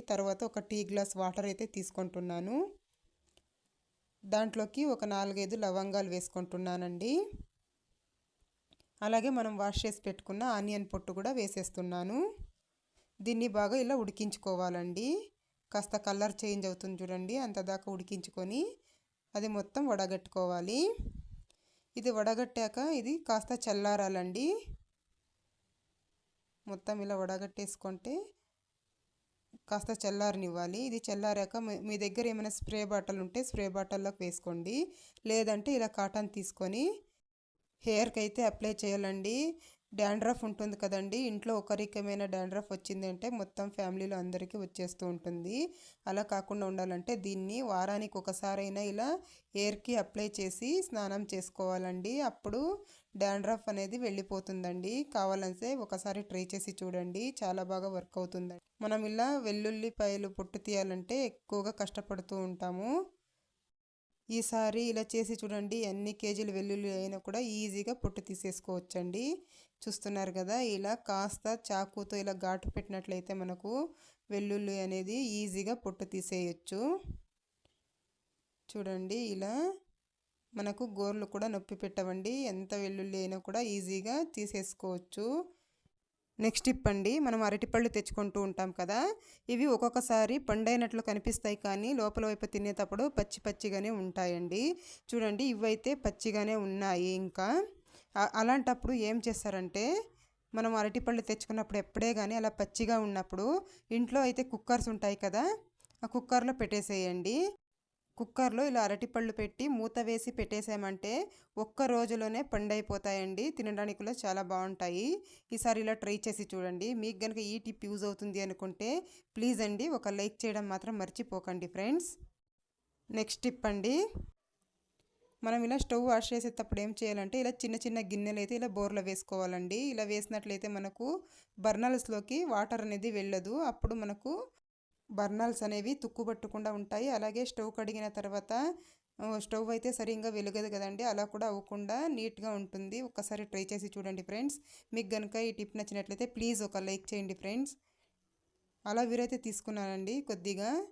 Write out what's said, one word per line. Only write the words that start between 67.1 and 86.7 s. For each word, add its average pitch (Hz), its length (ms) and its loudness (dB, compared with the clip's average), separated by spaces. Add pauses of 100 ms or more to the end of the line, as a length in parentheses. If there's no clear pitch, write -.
కూడా 202 200 -4 (120)
ఈజీగా 214 420 -2
పొట్టు 208 280 -2
తీసేసుకోవచ్చండి. 185 1040 -4 (560)
చూస్తున్నారు 202 500 -2
కదా, 185 260 0 (100)
ఇలా 202 260 0 (100)
కాస్త 202 420 -2 (180)
చాకుతో 196 540 -2
ఇలా 196 220 0
ఘాటు 185 300 -2
పెట్టినట్లయితే 190 640 -4
మనకు 185 380 -4 (580)
వెల్లుల్లి 202 500 0
అనేది 190 380 -2 (160)
ఈజీగా 202 420 -2
పొట్టు 190 300 -6
తీసేయొచ్చు. 185 720 -2 (1900)
చూడండి, 190 480 -2 (120)
ఇలా 196 260 -2 (1000)
మనకు 202 300 -2 (100)
గోర్లు 202 320 0
కూడా 202 220 0
నొప్పి 202 280 -2
పెట్టవండి. 190 580 -2 (120)
ఎంత 190 300 -4
వెల్లుల్లి 196 440 -2
అయినా 190 200 -2
కూడా 196 280 -2
ఈజీగా 196 480 -2 (160)
తీసేసుకోవచ్చు. 196 960 -4 (1120)
నెక్స్ట్ 220 260 4
టిప్ 254 220 4